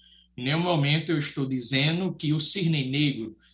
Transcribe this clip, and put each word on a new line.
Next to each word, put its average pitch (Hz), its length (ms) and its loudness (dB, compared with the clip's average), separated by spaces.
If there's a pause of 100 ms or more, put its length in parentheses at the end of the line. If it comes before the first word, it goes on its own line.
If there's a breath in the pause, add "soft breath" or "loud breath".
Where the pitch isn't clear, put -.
(380 soft breath)
Em 123 60 -8
nenhum 151 180 0
momento 165 500 2
eu 156 60 2
estou 147 280 -2
dizendo 139 680 0
que 151 180 -2
o 156 80 2
cisne 156 500 0
negro, 131 460 0 (180)